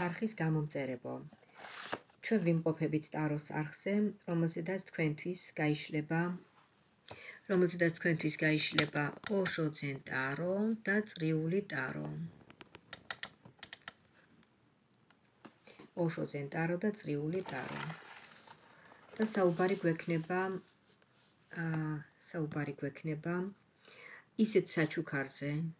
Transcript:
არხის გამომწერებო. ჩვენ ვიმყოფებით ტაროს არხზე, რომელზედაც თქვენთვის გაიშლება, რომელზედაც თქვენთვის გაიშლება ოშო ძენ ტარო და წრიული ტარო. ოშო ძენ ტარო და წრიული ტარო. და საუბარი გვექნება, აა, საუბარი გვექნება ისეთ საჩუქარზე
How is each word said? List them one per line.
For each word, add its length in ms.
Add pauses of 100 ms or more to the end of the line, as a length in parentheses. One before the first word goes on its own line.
არხის 320
გამომწერებო. 760 (1080)
ჩვენ 240
ვიმყოფებით 640
ტაროს 400
არხზე, 460 (340)
რომელზედაც 560
თქვენთვის 600 (120)
გაიშლება, 600 (1300)
რომელზედაც 480
თქვენთვის 400
გაიშლება 680 (280)
ოშო 400
ძენ 320
ტარო 520 (280)
და 160
წრიული 640
ტარო. 400 (4000)
ოშო 320
ძენ 240
ტარო 240
და 160
წრიული 480
ტარო. 400 (1400)
და 80
საუბარი 560
გვექნება, 600 (1080)
აა, 460 (240)
საუბარი 560
გვექნება 580 (1040)
ისეთ 340
საჩუქარზე 760 (320)